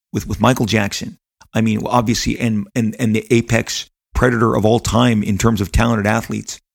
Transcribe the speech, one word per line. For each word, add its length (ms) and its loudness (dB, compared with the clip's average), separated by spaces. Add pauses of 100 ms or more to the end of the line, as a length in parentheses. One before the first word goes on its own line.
(120)
with, 140 -4
with 140 -6
Michael 260 2
Jackson. 500 -4 (380)
I 80 0
mean, 240 0
obviously, 520 0
and, 360 -2
and, 240 0
and 180 0
the 160 -2
apex 560 0 (260)
predator 400 2
of 120 2
all 120 4
time 440 2
in 160 -2
terms 240 2
of 100 -6
talented 340 2
athletes, 540 -4 (140)